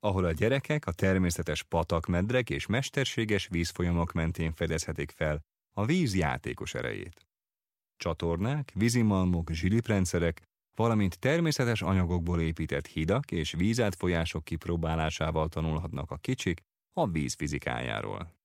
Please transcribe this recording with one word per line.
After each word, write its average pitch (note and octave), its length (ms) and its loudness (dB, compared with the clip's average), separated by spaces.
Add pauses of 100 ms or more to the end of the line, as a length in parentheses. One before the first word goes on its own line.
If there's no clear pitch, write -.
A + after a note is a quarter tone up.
ahol F#2+ 220 2
a E2 80 2
gyerekek B2+ 540 0
a F#2 60 -4
természetes F2 680 0
patakmedrek F2 880 0
és C#2 160 -4
mesterséges A2+ 800 -2
vízfolyamok E2+ 640 -2
mentén E2 400 -2
fedezhetik D#2 580 -4
fel D2+ 300 -2 (360)
a G2+ 80 0
víz C#3+ 300 0
játékos B1+ 600 -2
erejét. A1+ 520 -8 (680)
Csatornák, F2+ 800 -2
vízimalmok, F#2+ 760 4
zsiliprendszerek, F2+ 920 2 (340)
valamint G#2+ 420 2
természetes C3+ 640 2
anyagokból F2 580 2
épített D#2+ 460 -2
hidak F#2+ 440 0
és E2 220 -2
vízátfolyások F2+ 920 0
kipróbálásával D#2+ 1040 -2
tanulhatnak D#2 600 -4
a - 60 -8
kicsik - 440 -2 (320)
a E3 140 0
víz D#2 280 -2
fizikájáról. A#1+ 1000 -6 (100)